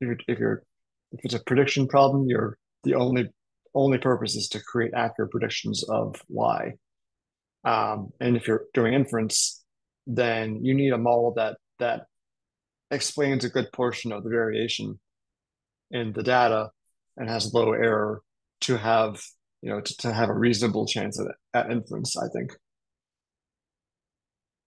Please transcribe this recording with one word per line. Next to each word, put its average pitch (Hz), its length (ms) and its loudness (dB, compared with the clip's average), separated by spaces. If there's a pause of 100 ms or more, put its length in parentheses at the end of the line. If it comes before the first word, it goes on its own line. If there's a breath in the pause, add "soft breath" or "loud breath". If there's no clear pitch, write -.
If 127 60 -4
you're, 117 100 -2 (100)
if 113 120 -2
you're, 113 240 0 (500)
if - 100 -14
it's 117 120 -4
a 113 80 -6
prediction 135 440 2
problem, 139 400 4
you're, 110 300 -2 (260)
the 135 120 2
only, 123 340 2 (460)
only 135 240 4
purpose 123 360 0
is 107 140 -6
to 104 140 -8
create 113 320 -2
accurate 113 340 -2
predictions 110 540 -4
of 107 320 -2 (140)
Y. 57 440 -2 (880)
Um, 107 460 0 (100)
and 123 160 2
if 117 120 -2
you're 110 260 0
doing 117 200 4
inference, 117 680 0 (440)
then 113 560 -2
you 131 100 2
need 139 200 4
a 120 40 0
model 120 380 2
that, 110 220 -2 (200)
that 117 300 -4 (840)
explains 139 540 0
a 120 60 -2
good 123 240 -2
portion 120 380 -2
of 104 120 -6
the 110 80 -4
variation 110 680 -2 (920)
in 117 220 -4
the 113 100 -6
data 117 480 4 (460)
and 117 120 -8
has 107 240 -4
low 113 200 4
error 107 480 0 (400)
to 127 160 0
have, 110 440 2 (400)
you - 80 -10
know, 104 120 -4
to, - 160 -8
to 120 160 -4
have 110 160 2
a 101 40 0
reasonable 110 540 2
chance 104 320 -4
at, 101 80 -4 (260)
at 120 180 0
inference, 113 460 -6
I - 120 -4
think. - 240 -8 (2250)